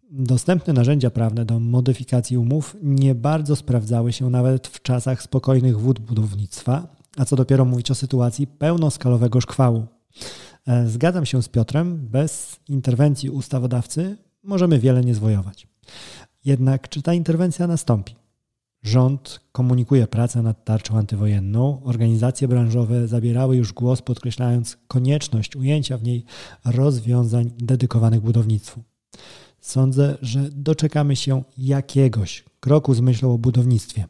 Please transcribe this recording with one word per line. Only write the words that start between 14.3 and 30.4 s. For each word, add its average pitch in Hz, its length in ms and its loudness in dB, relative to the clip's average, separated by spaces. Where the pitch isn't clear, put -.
możemy 180 360 2
wiele 127 220 4
nie 123 140 2
zwojować. 104 520 -2
Jednak 135 440 0
czy 147 120 -8
ta 165 120 0
interwencja 175 540 0
nastąpi? 120 480 -2
Rząd 127 560 0
komunikuje 123 560 2
pracę 117 340 -2
nad 113 240 -2
tarczą 110 320 -2
antywojenną, 107 840 -2
organizacje 117 640 0
branżowe 120 600 0
zabierały 120 500 0
już 117 160 -2
głos, 123 280 -2
podkreślając 120 760 -4
konieczność 127 680 -2
ujęcia 139 420 -2
w 107 60 -6
niej 120 220 -4
rozwiązań 120 920 0
dedykowanych 117 640 2
budownictwu. 113 600 0
Sądzę, 135 600 0
że 135 300 -2